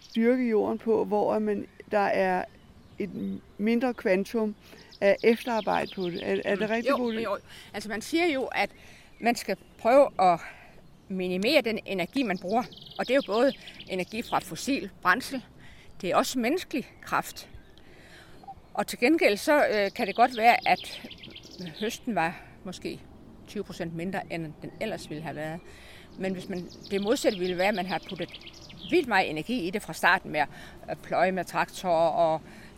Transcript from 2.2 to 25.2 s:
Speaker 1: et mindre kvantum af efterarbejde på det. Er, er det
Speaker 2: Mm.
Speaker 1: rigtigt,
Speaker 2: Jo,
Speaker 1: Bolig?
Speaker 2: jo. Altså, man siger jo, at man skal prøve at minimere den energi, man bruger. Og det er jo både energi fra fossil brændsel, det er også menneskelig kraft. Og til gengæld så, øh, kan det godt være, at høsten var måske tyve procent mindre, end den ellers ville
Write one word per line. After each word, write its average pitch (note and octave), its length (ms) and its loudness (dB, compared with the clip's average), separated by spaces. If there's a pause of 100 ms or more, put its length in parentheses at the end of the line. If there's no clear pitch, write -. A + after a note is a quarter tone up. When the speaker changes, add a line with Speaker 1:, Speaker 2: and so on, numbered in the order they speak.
Speaker 1:
et G3 400 -6 (180)
mindre A#3 360 2
kvantum G#3 600 0 (460)
af G3 220 6
efterarbejde A3 720 2
på F#3 140 -4
det. F3 100 -6 (100)
Er, G3 160 0
er G3+ 100 0
det G3+ 140 -2
Speaker 2:
Mm. G#3+ 60 -2
Speaker 1:
rigtigt, A#3 160 -2
Speaker 2:
Jo, C#4 60 2
Speaker 1:
Bolig? A3+ 280 -2
Speaker 2:
jo. G3+ 120 -4 (360)
Altså, G#3 160 -8
man G3+ 120 -6
siger E4 240 0
jo, C4+ 180 0
at G3+ 260 -2 (500)
man A#3 160 2
skal - 220 -4 (200)
prøve B3+ 300 6 (260)
at D#3+ 60 -2 (680)
minimere F#3+ 540 2
den A3 240 -2
energi, F#3+ 380 -2
man F#3+ 160 -2
bruger. G#3+ 240 0 (360)
Og G3 80 -2
det - 20 -2
er B3 60 4
jo C#4 100 4
både A#3 280 2 (360)
energi F#3 320 -4
fra - 180 0
fossil A3 500 -4 (120)
brændsel, F#3 440 0 (560)
det F#3 100 -4
er - 40 4
også - 240 2
menneskelig C4+ 480 -2 (140)
kraft. - 480 -6 (1200)
Og G3+ 140 -2
til - 120 -8
gengæld A#3+ 380 4
så, C4+ 300 4
øh, G3+ 240 0
kan A#3 160 -4
det G3 80 -4
godt B3+ 220 4
være, A3 320 6
at - 320 0 (800)
høsten G#3+ 360 -6
var E3 260 0 (220)
måske F3 360 -10 (480)
tyve G3+ 160 -8
procent E3+ 320 -8
mindre, F3 380 -6
end E3 280 -6
den D3+ 100 -12 (100)
ellers G3+ 280 -6
ville D3+ 140 -10